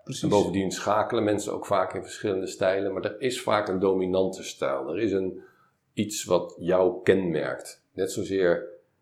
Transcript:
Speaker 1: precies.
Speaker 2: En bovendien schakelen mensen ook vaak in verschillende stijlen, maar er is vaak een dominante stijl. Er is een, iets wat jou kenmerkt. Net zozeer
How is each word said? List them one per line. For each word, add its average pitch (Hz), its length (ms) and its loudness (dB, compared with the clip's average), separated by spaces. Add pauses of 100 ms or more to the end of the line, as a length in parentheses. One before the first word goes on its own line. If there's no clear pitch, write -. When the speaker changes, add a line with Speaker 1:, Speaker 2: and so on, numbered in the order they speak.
Speaker 1:
precies. - 200 -8
Speaker 2:
En - 60 0
bovendien 95 420 2
schakelen 107 520 0
mensen 104 300 0
ook 92 120 -8
vaak 92 280 0
in 95 100 -6
verschillende 95 440 -4
stijlen, 98 460 0
maar 95 100 -4
er 104 180 -6
is 127 200 -2
vaak 107 260 0
een 92 120 -2
dominante 92 640 2
stijl. 67 460 -4
Er 87 100 -4
is 107 120 0
een, 95 300 -2 (520)
iets - 300 -4
wat 90 360 0
jou 92 440 2
kenmerkt. 80 800 0 (100)
Net 92 180 -2
zozeer 90 540 2 (360)